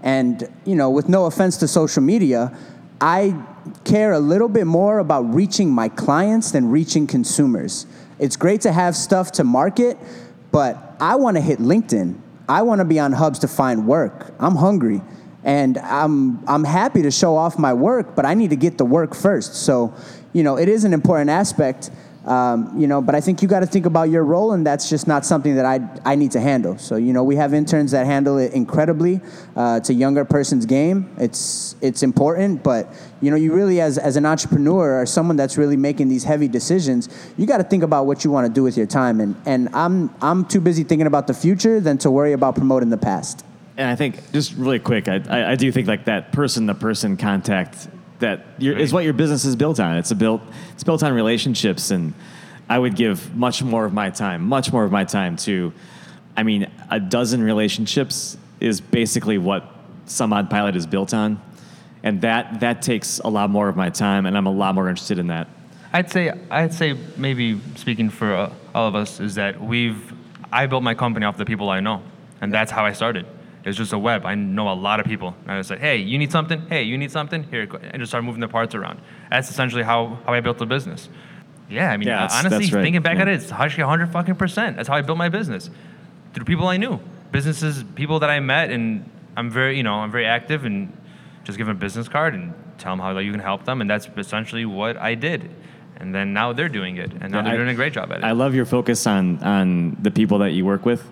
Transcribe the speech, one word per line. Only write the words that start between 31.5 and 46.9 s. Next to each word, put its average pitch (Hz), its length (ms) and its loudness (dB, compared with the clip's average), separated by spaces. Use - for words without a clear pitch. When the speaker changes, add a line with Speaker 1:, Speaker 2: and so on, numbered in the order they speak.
Speaker 1:
it's 131 200 0
important, 156 600 2
but, 120 260 0
you 143 100 2
know, 151 60 4
you 156 160 4
really, 185 300 4
as, 147 160 2
as 139 180 0
an 147 80 4
entrepreneur 151 800 2
or - 40 2
someone 165 300 2
that's 135 220 0
really 143 180 4
making 139 320 2
these 127 160 0
heavy 151 240 2
decisions, 127 600 0
you 175 100 2
gotta 233 180 2
think 190 180 2
about 151 240 4
what 139 180 0
you 156 60 4
wanna 131 180 4
do 120 140 2
with 127 160 2
your 110 80 2
time. 120 340 2
And, 101 240 -2
and 127 300 0
I'm, 175 340 2
I'm 185 240 2
too 190 160 2
busy 165 200 2
thinking 156 240 2
about 147 200 2
the 131 80 0
future 208 440 2
than 156 200 2
to 143 120 2
worry 143 220 4
about 131 240 2
promoting 131 320 2
the 117 80 2
past. - 480 -4
Speaker 2:
And 131 140 -2
I 120 60 -2
think, 131 360 -4
just 147 220 -2
really 131 240 0
quick, 107 300 0
I, 95 200 0
I, 113 240 0
I - 40 2
do 131 140 2
think, 117 180 0
like, 104 180 -2
that 107 260 -2
person-to-person 110 840 -2